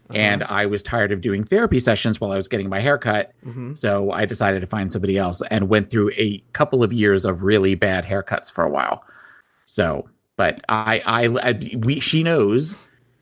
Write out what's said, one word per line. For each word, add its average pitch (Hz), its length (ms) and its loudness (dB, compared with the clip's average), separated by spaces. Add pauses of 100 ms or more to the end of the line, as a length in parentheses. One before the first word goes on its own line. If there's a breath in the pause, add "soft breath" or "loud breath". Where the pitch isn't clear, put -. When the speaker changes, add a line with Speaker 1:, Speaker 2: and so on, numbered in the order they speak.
Speaker 1:
Uh-huh. 107 100 -6
Speaker 2:
And 104 260 2
I 104 200 -2
was 101 160 -2
tired 104 320 -2
of 95 80 -4
doing 101 240 -2
therapy 190 340 2
sessions 113 420 0
while 101 120 -4
I 98 40 -2
was 95 120 -4
getting 98 220 -4
my 95 100 -4
hair 143 160 2
cut. 107 360 -2 (120)
Speaker 1:
Mm-hmm. 123 300 -12
Speaker 2:
So 101 380 0
I 95 120 -2
decided 98 360 0
to 92 60 -8
find 95 240 -4
somebody 98 280 0
else 92 320 -2
and 98 180 0
went 104 220 2
through 104 260 2
a 104 260 -2 (120)
couple 135 280 2
of 107 100 2
years 104 340 4
of 92 160 -2
really 98 320 4
bad 92 320 0
haircuts - 440 -4
for 85 140 0
a 76 60 2
while. - 340 -2 (600 loud breath)
So, 80 420 -2 (280)
but 85 340 0
I, 110 340 0
I, 120 460 2
I, - 260 -4
we, 127 240 0
she 160 220 0
knows 147 520 2 (480 soft breath)